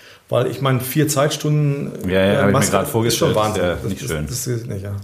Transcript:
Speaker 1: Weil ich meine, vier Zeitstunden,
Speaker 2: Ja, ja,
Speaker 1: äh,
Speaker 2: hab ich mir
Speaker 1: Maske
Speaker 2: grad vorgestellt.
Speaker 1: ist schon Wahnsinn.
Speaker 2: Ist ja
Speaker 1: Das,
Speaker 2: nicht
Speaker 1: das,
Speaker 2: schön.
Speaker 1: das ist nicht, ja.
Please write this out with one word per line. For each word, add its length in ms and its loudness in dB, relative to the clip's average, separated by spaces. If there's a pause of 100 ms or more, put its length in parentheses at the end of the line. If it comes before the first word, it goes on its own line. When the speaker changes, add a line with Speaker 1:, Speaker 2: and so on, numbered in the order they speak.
(300)
Speaker 1:
Weil 180 2
ich 140 -6
meine, 180 2
vier 300 0
Zeitstunden, 840 0 (180)
Speaker 2:
Ja, 40 0
ja, 60 4
Speaker 1:
äh, 160 4
Speaker 2:
hab 60 2
ich 60 4
mir 60 4
Speaker 1:
Maske 180 2
Speaker 2:
grad 160 2
vorgestellt. 440 0
Speaker 1:
ist 40 2
schon 80 2
Wahnsinn. 200 0
Speaker 2:
Ist 60 2
ja 60 0
Speaker 1:
Das, 140 -8
Speaker 2:
nicht 140 -6
Speaker 1:
das, 60 -8
Speaker 2:
schön. 180 -4
Speaker 1:
das 200 -6
ist 200 -6
nicht, 160 -8
ja. 80 -8 (120)